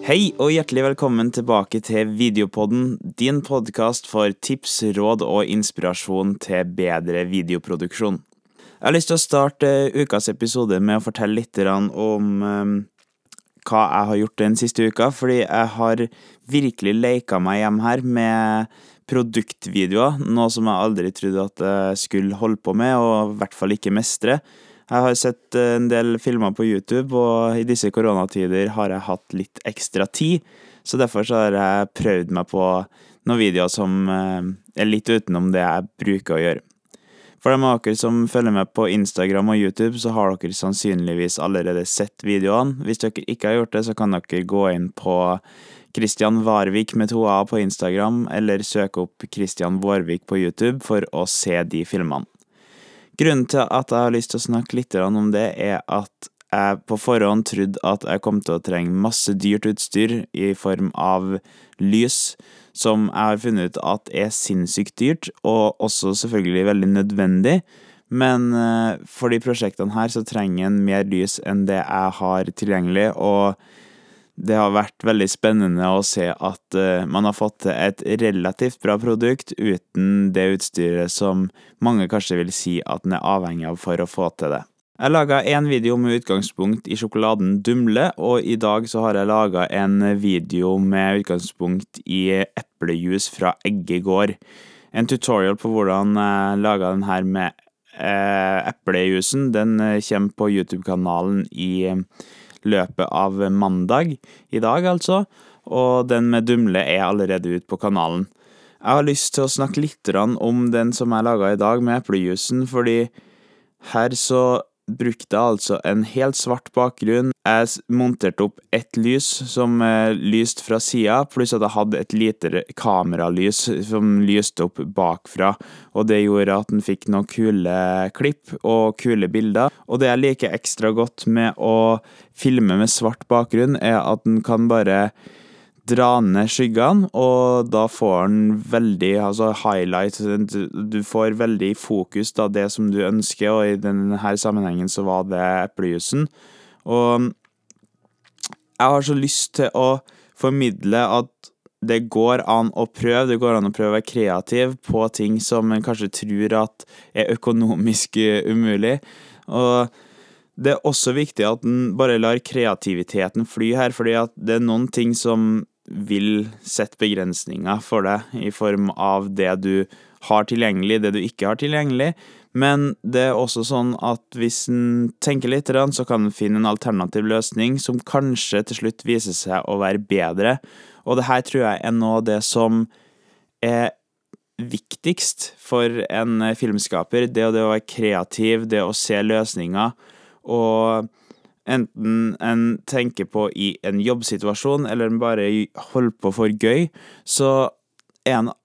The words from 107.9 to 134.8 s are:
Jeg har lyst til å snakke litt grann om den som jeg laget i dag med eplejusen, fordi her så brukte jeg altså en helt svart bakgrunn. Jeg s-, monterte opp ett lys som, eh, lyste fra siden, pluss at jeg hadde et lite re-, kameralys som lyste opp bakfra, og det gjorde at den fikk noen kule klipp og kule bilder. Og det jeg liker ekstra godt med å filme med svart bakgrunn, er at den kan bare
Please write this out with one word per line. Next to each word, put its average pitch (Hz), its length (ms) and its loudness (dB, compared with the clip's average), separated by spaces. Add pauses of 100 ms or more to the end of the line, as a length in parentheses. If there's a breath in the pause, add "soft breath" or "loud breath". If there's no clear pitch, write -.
Jeg 135 180 2
har 147 80 2
lyst - 260 -2
til 135 140 0
å 131 40 -2
snakke 139 300 -2
litt 151 240 -6
grann 104 380 2
om 120 300 0
den 117 200 0
som 117 220 -2
jeg 110 100 0
laget 104 300 2
i 101 60 -2
dag 117 240 2
med 120 180 0
eplejusen, 98 640 -2
fordi 120 400 2 (840 soft breath)
her 120 240 0
så 127 440 2 (240)
brukte 120 480 -6
jeg 117 220 4
altså - 320 -4
en 104 180 2
helt 131 320 -2
svart 120 380 -4
bakgrunn. 123 560 2 (140)
Jeg 113 240 4
s-, - 100 -8 (100)
monterte 117 560 2
opp - 140 -8 (160)
ett 117 220 -4
lys 123 280 0 (240)
som, 120 320 0
eh, 110 320 2
lyste 110 520 0
fra 113 160 0
siden, 120 480 0
pluss 123 240 -2
at 107 80 0
jeg 104 120 0
hadde 107 260 0
et 95 140 -6
lite 107 400 0
re-, 90 120 -2 (120)
kameralys 90 880 0 (200)
som 107 360 2
lyste 101 460 0
opp - 140 -8 (140)
bakfra, 92 600 0 (380 loud breath)
og 110 140 0
det 104 180 4
gjorde 101 340 4
at 110 140 -4
den 104 120 0
fikk 101 240 -4
noen 101 200 0
kule 95 480 0 (360)
klipp - 400 -4 (100)
og 110 380 2
kule 107 300 2
bilder. 110 420 2 (160 loud breath)
Og 123 100 -2
det 127 120 4
jeg 123 100 2
liker 131 320 0
ekstra 110 400 -2
godt 117 320 -2
med 113 320 2
å 113 420 4 (340 loud breath)
filme 113 440 4
med 110 140 2
svart - 360 -2
bakgrunn, 120 540 2
er 113 200 2
at 107 220 -2
den 110 220 2
kan 117 240 2
bare 104 420 2 (760 loud breath)